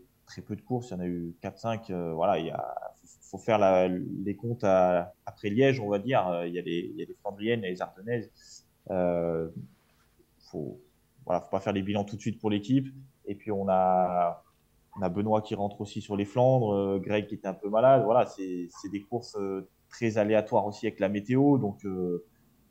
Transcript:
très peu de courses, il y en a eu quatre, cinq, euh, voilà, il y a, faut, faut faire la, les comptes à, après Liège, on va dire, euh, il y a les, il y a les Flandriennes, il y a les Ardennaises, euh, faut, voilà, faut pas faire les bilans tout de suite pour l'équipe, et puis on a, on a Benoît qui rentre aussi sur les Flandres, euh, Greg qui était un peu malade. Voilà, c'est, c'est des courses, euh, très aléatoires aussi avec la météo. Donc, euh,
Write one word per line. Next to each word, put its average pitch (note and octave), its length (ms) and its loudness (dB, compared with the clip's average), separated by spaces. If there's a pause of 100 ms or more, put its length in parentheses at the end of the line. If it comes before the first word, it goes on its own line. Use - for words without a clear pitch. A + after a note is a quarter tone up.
(260)
très - 160 -16
peu G#2+ 140 -10
de - 60 -10
courses, B2 280 -6
il - 40 -12
y - 20 -8
en F2+ 60 -6
a F2+ 40 -4
eu E2+ 340 -6
quatre, - 200 -10
cinq, A2 320 -6
euh, F2 220 -4
voilà, F2 260 2
il E2 80 -4
y - 20 -6
a, - 240 -6 (220)
faut, - 420 -20
faut - 0 -
faire A2 220 2
la, F#2 280 6
les F#2+ 480 -4
comptes A#2 280 -6
à, F#2 500 4 (140)
après - 240 -6
Liège, C3 280 4
on G#2 100 -4
va G2+ 100 2
dire, G#2+ 300 0
euh, F2 180 -2
il F2 80 -6
y - 20 -4
a F2 60 -4
les, E2+ 280 -4
il - 80 -10
y E2+ 40 -6
a - 20 -10
les - 160 -12
Flandriennes, G#2 380 -2
il G#2 40 -6
y F#2 40 -4
a - 20 -4
les F#2 140 -6
Ardennaises, G#2+ 480 -8 (580)
euh, E2+ 600 0 (1000)
faut, D2+ 320 -10 (440)
voilà, F2 160 0
faut - 100 -16
pas G2 80 -2
faire G2+ 140 -2
les G2 100 0
bilans G2+ 220 -2
tout G#2 100 -12
de G2+ 60 -10
suite G#2+ 180 -6
pour G#2+ 100 -2
l'équipe, A#2+ 380 0 (400)
et G2+ 80 -6
puis G#2+ 160 -8
on G2 180 -4
a, F#2 720 2 (540)
on G2 40 -8
a F#2 80 0
Benoît G#2+ 320 0
qui G#2+ 140 -6
rentre G2+ 260 -4
aussi G#2 200 -10
sur G#2 160 -4
les G2+ 80 0
Flandres, B2 480 4
euh, G2 260 0
Greg G2+ 280 -2
qui G#2+ 80 -10
était G2+ 120 -8
un F#2+ 60 -4
peu G2+ 160 -8
malade. A#2+ 340 8
Voilà, A2 220 4
c'est, F2+ 440 -6
c'est - 200 -14
des G2 120 -6
courses, A#2 380 -8
euh, F#2+ 300 -6 (200)
très A2+ 280 -2
aléatoires G#2+ 480 2
aussi G#2+ 220 -6
avec - 120 -6
la G2 100 2
météo. B2+ 480 4
Donc, G#2 280 -4
euh, F2+ 400 -4 (460)